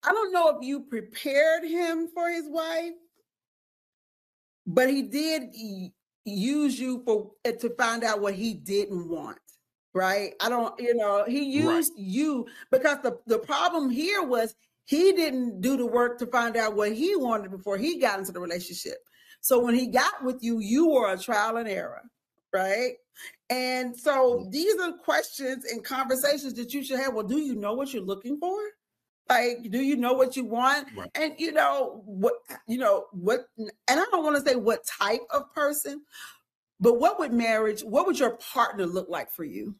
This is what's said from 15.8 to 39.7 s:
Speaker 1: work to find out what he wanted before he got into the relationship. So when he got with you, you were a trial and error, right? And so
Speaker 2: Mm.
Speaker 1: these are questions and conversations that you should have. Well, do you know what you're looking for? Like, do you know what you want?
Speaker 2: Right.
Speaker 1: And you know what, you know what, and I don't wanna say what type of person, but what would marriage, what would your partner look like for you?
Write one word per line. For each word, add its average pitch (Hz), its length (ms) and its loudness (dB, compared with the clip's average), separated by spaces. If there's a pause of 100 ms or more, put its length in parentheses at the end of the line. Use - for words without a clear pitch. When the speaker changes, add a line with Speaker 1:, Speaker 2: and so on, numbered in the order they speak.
Speaker 1:
work 240 320 2
to 240 80 -6
find 233 300 0
out 214 200 0
what 208 160 2
he 330 240 0
wanted 220 340 -2
before 196 280 -4
he 302 200 -2
got 214 200 2
into 185 140 -8
the 180 80 -8
relationship. 180 580 -8 (420)
So 254 180 4
when 240 160 4
he 254 120 2
got 254 380 2
with 254 180 -4
you, 233 180 0
you 240 300 4
were 240 220 4
a 185 60 -4
trial 220 380 0
and 233 120 -4
error, 185 340 -6 (500)
right? 196 420 0 (540)
And 254 500 -2
so 262 480 4
Speaker 2:
Mm. 190 60 -12
Speaker 1:
these 349 280 2
are 339 120 -2
questions 269 720 -2
and 226 200 -8
conversations 269 680 0
that 240 200 -8
you 285 80 -2
should 262 160 -4
have. 269 160 -2
Well, 214 120 -2
do 240 120 0
you 285 160 -2
know 208 200 -4
what 262 200 -4
you're 214 80 -4
looking 196 360 -6
for? 370 200 -2 (680)
Like, 240 420 2
do 233 100 -2
you 277 160 2
know 240 180 2
what 262 220 2
you 262 80 -2
want? 262 500 0
Speaker 2:
Right. - 200 -10
Speaker 1:
And 302 240 -2
you 311 140 -4
know 269 520 2
what, 202 300 0 (320)
you 226 100 -4
know 226 360 2
what, 214 340 0 (100)
and 214 140 -8 (180)
I 285 220 4
don't 349 140 2
wanna 294 180 2
say 285 140 4
what 220 280 0
type 220 460 -2
of 185 240 -2
person, 294 480 -2 (800)
but 233 200 6
what 370 180 4
would 294 140 -2
marriage, 220 500 2
what 233 240 2
would 349 120 0
your 233 180 2
partner - 500 -2
look 180 220 -4
like 160 220 -6
for - 140 -10
you? 170 360 -10